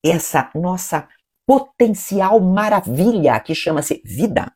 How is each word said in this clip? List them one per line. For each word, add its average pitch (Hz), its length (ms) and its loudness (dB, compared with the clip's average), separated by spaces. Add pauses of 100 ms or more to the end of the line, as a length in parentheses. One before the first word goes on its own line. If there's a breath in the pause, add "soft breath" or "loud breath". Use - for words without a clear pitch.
essa 160 520 0
nossa 175 520 -6 (380 soft breath)
potencial 220 920 2
maravilha 185 1000 2
que 156 140 -6
chama-se - 520 -4
vida 123 500 -4